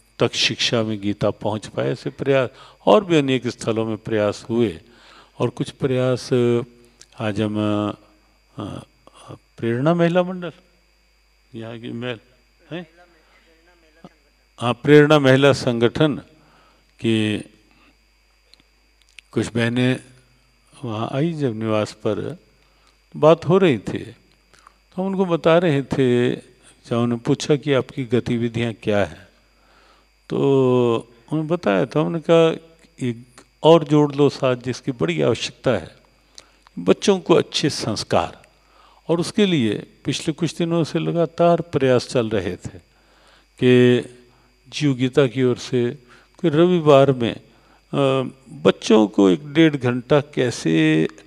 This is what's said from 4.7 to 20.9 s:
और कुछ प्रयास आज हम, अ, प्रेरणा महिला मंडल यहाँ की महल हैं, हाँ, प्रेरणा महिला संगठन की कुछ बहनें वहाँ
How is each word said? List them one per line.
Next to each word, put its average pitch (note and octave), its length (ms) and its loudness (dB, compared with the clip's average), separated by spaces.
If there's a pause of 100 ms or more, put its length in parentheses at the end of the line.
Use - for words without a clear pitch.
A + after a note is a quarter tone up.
और A#2+ 120 -2
कुछ - 200 -8
प्रयास B2+ 600 -4 (880)
आज G#2+ 200 -4
हम, G#2+ 160 -2 (1000)
अ, F#2 220 -12 (500)
प्रेरणा A#2+ 640 -4
महिला E3+ 280 2
मंडल F3+ 300 -8 (1000)
यहाँ A2+ 240 -14
की A#2+ 140 -14
महल A#2+ 280 -10 (520)
हैं, F3 140 -12 (1700)
हाँ, A#2+ 140 -4
प्रेरणा D3 460 6
महिला C3+ 340 4
संगठन B2 640 0 (840)
की G#2+ 380 -2 (1900)
कुछ A2+ 220 -4
बहनें B2 460 0 (840)
वहाँ A2+ 280 -6